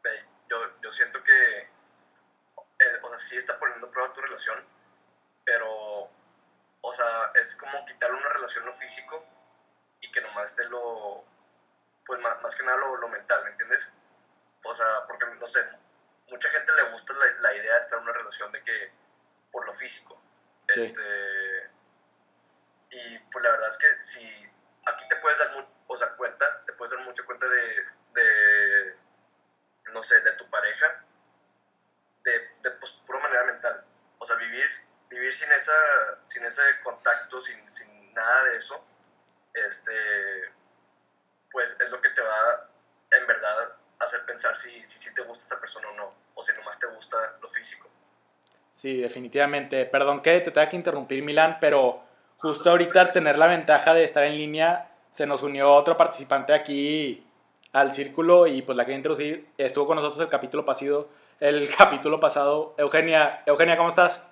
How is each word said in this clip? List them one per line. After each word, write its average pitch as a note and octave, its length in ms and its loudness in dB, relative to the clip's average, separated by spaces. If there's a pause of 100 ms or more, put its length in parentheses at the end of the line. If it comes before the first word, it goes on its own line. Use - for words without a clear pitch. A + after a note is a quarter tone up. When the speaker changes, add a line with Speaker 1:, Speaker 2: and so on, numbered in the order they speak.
Speaker 1:
Ve, A2 80 -8 (380)
yo, - 80 -6 (260)
yo A2 80 -14
siento - 320 -6
que, - 380 4
eh, - 1400 -6
o - 80 -14
sea, - 80 -14
sí - 180 -12
está - 220 -8
poniendo - 320 -8
prueba B2+ 220 -6
tu C3+ 100 -18
relación, - 340 -10 (880)
pero, A2 680 -6 (720)
o - 120 -10
sea, A2+ 420 -4
es - 220 0
como C#3 280 -12
quitarle - 320 -4
una - 140 -4
relación - 340 -8
lo - 80 -10
físico - 500 -14 (760)
y - 100 -20
que - 120 -6
nomás - 280 -10
esté A#2 200 -8
lo, A2 540 -10 (840)
pues, - 160 -8
ma-, - 200 -4
más - 140 -10
que - 80 -10
nada - 140 0
lo, C3 180 -4
lo A#2 120 -10
mental, - 360 -4
¿me - 60 -8
entiendes? - 440 -4 (680)
O - 100 -10
sea, A2 340 -2
porque, - 200 -8 (120)
no - 80 -12
sé, - 140 -2 (680)
mucha - 180 -6
gente - 260 -2
le - 180 2
gusta - 200 -14
la, - 140 0 (240)
la - 60 -6
idea A2 180 -2
de A#2+ 60 4
estar - 180 -8
en - 60 -12
una A#2 80 -8
relación - 400 -10
de - 100 -14
que, G#2+ 300 -8 (600)
por - 140 -10
lo - 80 -14
físico. - 460 -14 (480)
Speaker 2:
Sí. A#2 120 0
Speaker 1:
Este, G2+ 920 -8 (1200)
y, - 280 -18 (120)
pues, - 140 -8
la D5 60 4
verdad - 180 0
es - 100 -8
que A5+ 240 2
si - 480 -14 (360)
aquí - 220 -6
te - 80 0
puedes - 220 0
dar - 160 -2
mu-, - 120 -12 (200)
o - 100 -8
sea, A#2+ 200 -2
cuenta, - 480 -4
te - 100 -12
puedes A#2+ 220 -12
dar B2+ 80 -12
mucha - 200 -12
cuenta B2+ 220 -6
de, A#2 380 0 (300)
de, - 840 4 (960)
no - 100 -8
sé, - 200 4
de - 100 2
tu - 180 -12
pareja, - 540 -2 (1200)
de, - 80 0 (300)
de, - 100 -6
pues, - 200 -18 (140)
pura - 140 -8
manera - 240 0
mental. - 400 -6 (340)
O - 60 -14
sea, A#2 120 -2
vivir, B2 300 -4 (440)
vivir B2+ 220 -6
sin - 200 -2
esa, D3+ 200 2 (520)
sin - 200 -12
ese - 180 -4 (200)
contacto, - 580 -4
sin, - 300 -16
sin - 440 -20
nada A#2 300 0
de - 120 -2
eso, - 260 -12 (720)
este, - 400 -8 (1600)
pues, - 280 -6
es - 120 -4
lo - 100 -10
que - 100 0
te - 120 -4
va, - 460 -2 (420)
en - 160 2
verdad, G#2 500 -2 (240)
a - 40 -2
hacer - 200 -8
pensar A#2+ 320 -6
si, A#2+ 140 -14 (160)
si, - 120 -18
si - 160 -14
te - 80 -8
gusta - 220 -16
esa - 160 -10
persona - 300 -14
o G#2 40 -18
no, G#2 200 -14 (200)
o - 80 -14
si - 120 -4
nomás - 240 -12
te - 80 -6
gusta - 300 -10 (240)
lo - 80 -18
físico. - 400 -12 (840)
Speaker 2:
Sí, C3 260 -6
definitivamente. C3 840 -2
Perdón C#3 360 2
que E3+ 180 6
te E3+ 100 -4
tenga D#3 180 4
que F3+ 80 -6
interrumpir, D3 460 -4
Milán, D#3 380 4
pero C#3 420 4 (360)
justo D#3 320 2
ahorita F3 300 8
al F3+ 120 8
tener D3+ 260 4
la E3 80 10
ventaja E3 480 6
de E3 100 8
estar D3+ 200 2
en D3+ 120 0
línea, D#3 540 0 (220)
se D3 140 -2
nos C#3+ 160 -2
unió C#3 300 6
otro D3 240 8
participante C#3 560 2
aquí D3 720 0 (480)
al C3+ 220 4
círculo E3 540 6
y, C3 140 -2
pues, B2+ 140 -4
la A#2+ 80 2
quería C3+ 120 -4
introducir. D3 600 -4
Estuvo C#3+ 300 0
con D#3 100 2
nosotros D3 240 -4
el D#3+ 80 0
capítulo C#3+ 360 -2
pasido, C#3+ 440 -2 (300)
el C#3+ 340 2
<laughs> - 60 -4
capítulo D3+ 400 6
pasado. D3 580 2
Eugenia, D#3 680 4
Eugenia, E3 300 6
¿cómo E3+ 140 4
estás? F3+ 300 4 (120)